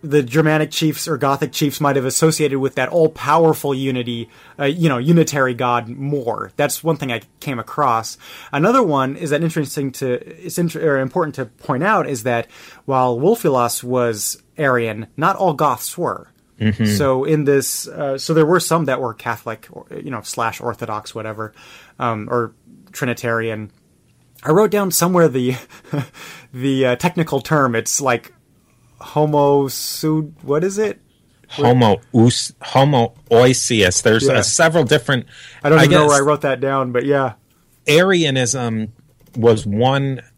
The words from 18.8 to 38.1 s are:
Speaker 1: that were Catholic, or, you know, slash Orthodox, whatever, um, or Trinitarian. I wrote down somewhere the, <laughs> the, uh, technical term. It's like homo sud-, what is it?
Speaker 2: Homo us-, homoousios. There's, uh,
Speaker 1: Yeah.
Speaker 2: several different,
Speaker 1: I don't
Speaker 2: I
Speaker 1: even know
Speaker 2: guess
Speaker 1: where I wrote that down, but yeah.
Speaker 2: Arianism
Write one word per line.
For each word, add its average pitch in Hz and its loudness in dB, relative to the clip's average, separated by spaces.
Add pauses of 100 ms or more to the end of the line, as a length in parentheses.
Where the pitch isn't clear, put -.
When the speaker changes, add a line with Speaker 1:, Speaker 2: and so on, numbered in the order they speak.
Speaker 1:
that 135 -2
were 117 -6
Catholic, 113 -8
or, - -20 (100)
you 143 -12
know, 110 -10
slash 113 -6
Orthodox, 113 -8
whatever, 110 -10 (440)
um, 113 -6
or 120 -2 (380)
Trinitarian. 113 -6 (720)
I 143 0
wrote 202 4
down 202 0
somewhere 170 2
the, 127 0 (360)
<laughs> - -12
the, 131 0
uh, 123 2
technical 160 -2
term. 135 0
It's - -2
like 123 -2 (680)
homo 143 2
sud-, 156 -4
what 147 -2
is 196 -4
it? 214 -4 (500)
Speaker 2:
Homo 120 4 (180)
us-, 120 4 (120)
homoousios. 123 2
There's, 113 4
uh, 131 4
Speaker 1:
Yeah. 117 2
Speaker 2:
several 165 2
different, 131 0 (360)
Speaker 1:
I 147 0
don't 160 6
Speaker 2:
I 151 8
Speaker 1:
even 147 6
know 151 6
Speaker 2:
guess 147 6
Speaker 1:
where 143 6
I - 2
wrote 147 2
that 135 -2
down, 135 -2
but 123 0
yeah. 139 0 (540)
Speaker 2:
Arianism 131 2 (440)